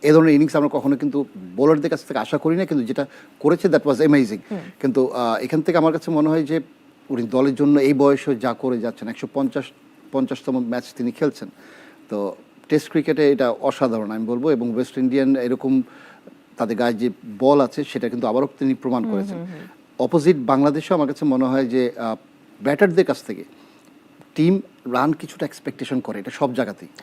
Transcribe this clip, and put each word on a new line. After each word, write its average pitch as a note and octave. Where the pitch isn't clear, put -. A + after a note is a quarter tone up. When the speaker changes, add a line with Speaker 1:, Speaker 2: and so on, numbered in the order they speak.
Speaker 1:
এই D3
ধরনের D#3+
ইনিংস C#3+
আমরা D3
কখনো C3+
কিন্তু C#3
বোলারদের D3+
কাছ D#3
থেকে C3+
আশা A#2
করি E3
না, F#3
কিন্তু C#3+
যেটা C3+
করেছে, D#3+
that D#3
was C#3+
amazing। C3
Speaker 2:
হুম। G3
Speaker 1:
কিন্তু, C3
আহ, A#2
এখান D#3
থেকে E3+
আমার D#3+
কাছে C#3
মনে D#3
হয় D#3
যে D3+
উনি A#2+
দলের C3
জন্য C#3+
এই C#3
বয়সে C#3
যা A#2
করে B2+
যাচ্ছেন, A2+
একশো A#2
পঞ্চাশ, C3+
পঞ্চাশতম B2+
ম্যাচ B2
তিনি A#2+
খেলছেন, C3
তো G2+
টেস্ট D3+
ক্রিকেটে D3
এটা B2+
অসাধারণ A2+
আমি A2
বলবো। A#2+
এবং A#2+
ওয়েস্ট B2
ইন্ডিয়ান C3
এরকম B2+
তাদের A2+
গায়ে A#2+
যে A2+
বল C#3
আছে, C3
সেটা A#2+
কিন্তু A#2+
আবারও B2+
তিনি C3+
প্রমাণ B2
Speaker 2:
হুম, A3
Speaker 1:
করেছেন। G3
Speaker 2:
হুম, E3+
হুম। F3
Speaker 1:
অপোজিট D#3
বাংলাদেশেও C#3
আমার D3
কাছে C#3+
মনে C3
হয় C3
যে, B2
আহ, A2+
ব্যাটারদের E3
কাছ -
থেকে -
টিম F3
রান C#3
কিছুটা -
এক্সপেকটেশন -
করে, A2+
এটা A2
সব B2+
জায়গাতেই। -